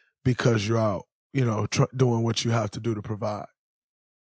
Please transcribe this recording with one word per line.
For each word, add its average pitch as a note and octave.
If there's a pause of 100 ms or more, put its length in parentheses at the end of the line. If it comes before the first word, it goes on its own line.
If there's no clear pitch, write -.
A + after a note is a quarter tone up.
(240)
because B2
you're A2+
out, G#2 (260)
you C3+
know, G#2+
tr-, - (100)
doing A#2+
what A2+
you A#2
have A2+
to G#2+
do A2+
to G#2
provide. G#2+ (840)